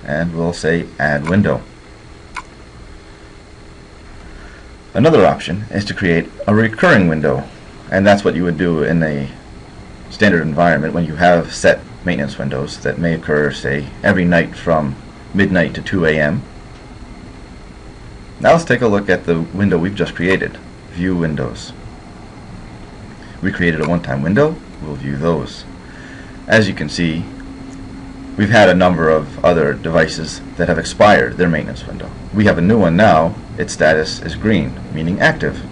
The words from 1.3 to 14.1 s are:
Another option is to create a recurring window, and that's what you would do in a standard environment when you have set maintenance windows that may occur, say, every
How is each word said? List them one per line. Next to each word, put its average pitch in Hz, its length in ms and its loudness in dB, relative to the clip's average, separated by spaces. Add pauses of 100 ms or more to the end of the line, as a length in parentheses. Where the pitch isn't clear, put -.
Another 131 320 6
option 82 460 0
is 98 140 -2
to 92 80 -8
create 85 360 0 (160)
a 104 80 2
recurring 110 540 4
window, 71 400 0 (420)
and 95 160 2
that's 101 180 6
what 82 120 2
you 90 80 0
would 85 140 0
do 82 260 2
in 85 180 2
a 71 280 -2 (800)
standard 92 320 2
environment 78 520 2
when 82 120 0
you 78 100 -6
have 87 400 4
set - 240 4 (240)
maintenance 71 340 -4
windows 69 440 -6
that - 180 -4
may 82 140 0
occur, 76 360 0
say, 69 380 -4 (160)
every 92 220 2